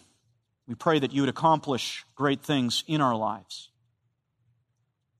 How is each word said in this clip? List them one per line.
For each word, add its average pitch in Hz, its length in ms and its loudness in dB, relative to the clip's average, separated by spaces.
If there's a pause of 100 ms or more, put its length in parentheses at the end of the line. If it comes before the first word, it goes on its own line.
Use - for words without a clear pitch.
(680)
we 120 80 -10
pray 160 240 2
that 135 140 0
you 139 80 2
would 135 80 2
accomplish 147 760 0 (100)
great 139 280 0
things 131 440 0
in 151 140 0
our 123 140 4
lives. 107 540 -6 (1500)